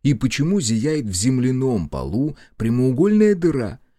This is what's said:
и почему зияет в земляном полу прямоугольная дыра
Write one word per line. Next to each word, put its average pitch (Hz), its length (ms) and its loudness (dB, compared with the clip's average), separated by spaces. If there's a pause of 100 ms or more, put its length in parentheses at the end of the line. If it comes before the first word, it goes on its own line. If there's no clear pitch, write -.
и 143 120 2
почему 165 460 0
зияет 123 460 -2
в 98 80 -6
земляном 127 760 0
полу 92 480 -4 (200)
прямоугольная 131 800 2
дыра 147 440 -2 (200)